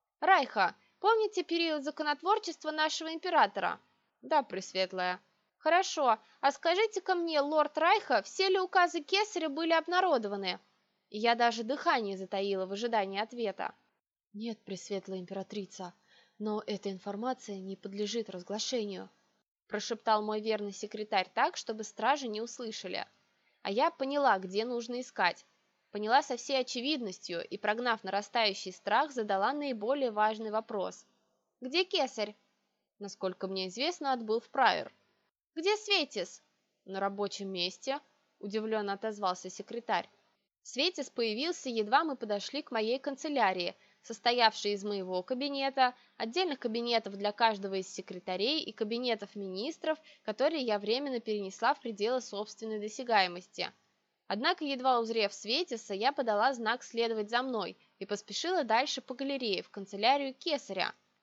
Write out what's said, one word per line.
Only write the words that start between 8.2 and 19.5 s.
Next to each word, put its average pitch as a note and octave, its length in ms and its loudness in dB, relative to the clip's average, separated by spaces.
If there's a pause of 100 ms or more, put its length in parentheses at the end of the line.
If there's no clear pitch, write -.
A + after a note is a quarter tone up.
все - 260 0
ли F#4+ 120 4
указы F4 420 4
кесаря F#4+ 480 0
были E4 240 0
обнародованы?" B3 840 2 (500)
И G#3+ 80 -8
я A#3 160 4
даже A#3 300 2
дыхание A#3+ 520 0
затаила F#3+ 520 -2
в F#3+ 60 -4
ожидании G3+ 460 0
ответа. A3 540 -4 (600)
"Нет, G#3+ 260 -8
Пресветлая F#3+ 580 -8
императрица, F#3+ 800 -10 (420)
но G#3+ 300 -2
эта G3+ 240 -4
информация G3+ 680 -6
не F#3+ 180 -10
подлежит G#3 540 -6
разглашению", G3 800 -6 (580)